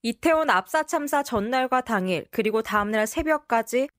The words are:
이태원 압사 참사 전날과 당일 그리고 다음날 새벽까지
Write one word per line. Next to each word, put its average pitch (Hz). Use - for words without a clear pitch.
이태원 311
압사 196
참사 294
전날과 254
당일 185
그리고 220
다음날 214
새벽까지 285